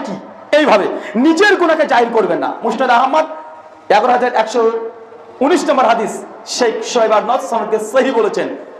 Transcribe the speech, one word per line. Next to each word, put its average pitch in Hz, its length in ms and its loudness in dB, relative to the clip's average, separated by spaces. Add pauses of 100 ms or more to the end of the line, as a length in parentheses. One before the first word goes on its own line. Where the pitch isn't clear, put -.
কি? 202 60 -10 (460)
এইভাবে 214 280 4 (300)
নিজের 320 420 4
গুনাহকে 320 280 2
জাহির 240 280 2
করবেন 180 260 0
না। 135 140 -4 (100)
মুসনাদ 233 260 -2
আহমদ 269 360 2 (640)
এগারো 214 180 4
হাজার 247 260 2
একশো 226 380 0 (720)
উনিশ 302 280 2
নম্বর 262 160 2
হাদিস, 220 400 -2 (200)
শেখ - 380 -2
শোয়েব 220 280 0
আরনাউত 220 300 0
সনদকে 220 380 -4
সহিহ 254 340 0
বলেছেন। 196 340 0 (320)